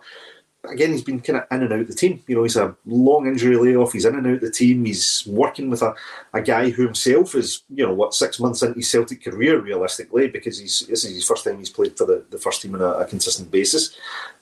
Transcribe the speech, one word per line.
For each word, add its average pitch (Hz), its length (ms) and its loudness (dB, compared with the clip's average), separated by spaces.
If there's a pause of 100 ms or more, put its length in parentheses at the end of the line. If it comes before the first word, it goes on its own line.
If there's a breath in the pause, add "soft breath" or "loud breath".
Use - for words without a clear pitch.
(640 loud breath)
again, 156 260 0
he's 135 100 -2
been 131 180 -6
kinda 127 300 -2
in 127 140 0
and 110 100 0
out 113 140 -2
the - 80 -12
team. 180 320 0
You 127 80 0
know, 113 80 4
he's 117 140 2
a 95 180 0 (100)
long 131 400 4
injury 123 320 4
layoff. 123 360 4
He's 107 120 0
in 127 80 4
and 131 140 -2
out 127 140 2
the 113 100 -4
team. 123 340 4
He's 95 400 -2
working 127 460 -2
with 117 100 -2
a, 113 140 0 (400 loud breath)
a 110 80 -2
guy 120 260 2
who 120 140 0
himself 127 500 2
is, 120 300 -2 (100)
you 135 140 0
know, 95 80 0
what, 101 180 0
six - 260 -2
months 120 220 -2
into 120 140 0
his 117 160 -4
Celtic 117 320 0
career, 120 360 2
realistically, 101 680 -2
because 117 320 -8
he's, 98 220 -4
this 113 240 -4
is 95 100 -10
his 90 120 -6
first - 160 -2
time 101 140 -4
he's 95 140 -14
played 101 260 -2
for - 80 0
the, 92 240 0
the 82 80 -12
first - 240 -6
team 95 140 -10
on 92 60 -2
a, 90 80 2 (100)
a 90 60 -2
consistent 92 440 -6
basis, - 480 0 (440 loud breath)